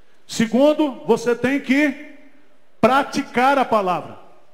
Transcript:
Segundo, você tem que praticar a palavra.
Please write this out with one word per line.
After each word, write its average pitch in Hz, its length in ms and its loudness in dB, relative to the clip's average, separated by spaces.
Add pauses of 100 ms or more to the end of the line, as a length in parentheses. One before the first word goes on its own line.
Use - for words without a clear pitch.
(260)
Segundo, 269 800 0
você 226 280 0
tem 254 240 -2
que 277 560 -2 (640)
praticar 269 760 2
a 262 80 2
palavra. 175 540 -2 (360)